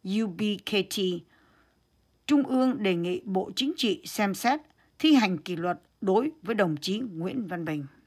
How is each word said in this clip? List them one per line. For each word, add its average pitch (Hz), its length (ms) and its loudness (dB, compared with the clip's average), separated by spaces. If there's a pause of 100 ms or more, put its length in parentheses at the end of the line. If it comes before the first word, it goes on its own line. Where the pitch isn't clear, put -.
U 214 220 -2
B 180 160 -8 (240)
K - 40 -6
T, 196 280 -2 (1300)
Trung 285 160 6
ương 254 400 2
đề 190 120 2
nghị 175 300 -2
Bộ 190 320 -2
Chính 277 200 -2
trị 202 280 -2
xem 196 300 -2
xét 262 260 0 (380)
thi 311 160 6
hành 196 240 4
kỷ 175 180 -6
luật 175 240 -4 (200)
đối 220 300 2 (120)
với 220 120 -4
đồng 175 220 2
chí 185 220 -4
Nguyễn 190 480 -6
Văn 170 180 -8
Bình. 151 220 -6 (200)